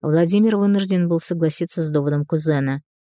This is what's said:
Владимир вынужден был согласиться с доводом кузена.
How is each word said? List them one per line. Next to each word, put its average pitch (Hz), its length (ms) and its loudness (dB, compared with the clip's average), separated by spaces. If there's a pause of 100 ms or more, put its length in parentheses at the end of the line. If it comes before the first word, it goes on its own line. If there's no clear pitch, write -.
Владимир 180 540 2
вынужден 196 520 0
был 170 100 0
согласиться 165 640 -2
с 160 80 -2
доводом 147 380 0
кузена. 147 560 -2 (220)